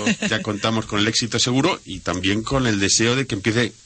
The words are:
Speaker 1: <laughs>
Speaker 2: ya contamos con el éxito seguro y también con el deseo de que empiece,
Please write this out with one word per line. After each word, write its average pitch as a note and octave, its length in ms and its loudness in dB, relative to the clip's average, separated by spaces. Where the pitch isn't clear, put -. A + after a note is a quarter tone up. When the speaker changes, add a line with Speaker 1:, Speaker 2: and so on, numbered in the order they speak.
Speaker 1:
<laughs> A3 240 0
Speaker 2:
ya G#2+ 140 0
contamos G#2+ 420 -2
con G#2 140 -2
el G#2 80 2
éxito A2+ 320 -2
seguro C3+ 460 2
y F#2 160 -10
también F#2+ 420 -2
con C3 240 0
el G#2+ 120 2
deseo A2+ 360 2
de C3+ 100 0
que - 80 -6
empiece, A2 400 0